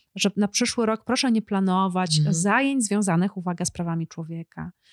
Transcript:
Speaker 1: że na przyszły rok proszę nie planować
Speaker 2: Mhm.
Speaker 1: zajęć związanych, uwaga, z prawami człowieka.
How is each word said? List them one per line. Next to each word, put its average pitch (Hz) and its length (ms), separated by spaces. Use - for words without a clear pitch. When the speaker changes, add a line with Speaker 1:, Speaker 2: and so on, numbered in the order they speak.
Speaker 1:
że 196 220
na 202 120
przyszły 233 380
rok 220 180
proszę 254 280
nie 220 100
planować 185 760
Speaker 2:
Mhm. 151 160
Speaker 1:
zajęć 240 500
związanych, 196 520
uwaga, 180 280
z 175 60
prawami 165 360
człowieka. 165 640